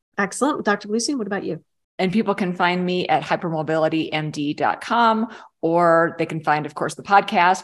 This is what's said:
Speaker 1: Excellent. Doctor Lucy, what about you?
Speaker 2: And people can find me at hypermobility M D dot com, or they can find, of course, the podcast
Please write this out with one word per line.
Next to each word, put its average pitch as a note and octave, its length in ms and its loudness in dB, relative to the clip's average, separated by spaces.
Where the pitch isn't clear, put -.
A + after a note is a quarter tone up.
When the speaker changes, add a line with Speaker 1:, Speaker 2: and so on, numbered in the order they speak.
Speaker 1:
Excellent. G#3+ 480 -2
Doctor G3+ 240 -2
Lucy, A#3+ 260 -2
what A3 120 -4
about G3 180 -6
you? E3+ 180 -8
Speaker 2:
And F#3 120 0
people G3 240 2
can F3+ 200 -2
find F3+ 280 0
me F3+ 240 -2
at D3+ 160 2
hypermobility D#3+ 880 -2
M D3+ 200 -4
D D3 220 -4
dot C#3 280 0
com, A3+ 480 2
or E3 560 4
they E3 80 0
can D#3+ 160 -6
find, D3+ 240 0
of D3 100 -12
course, - 200 -4
the - 80 -16
podcast F#3+ 600 4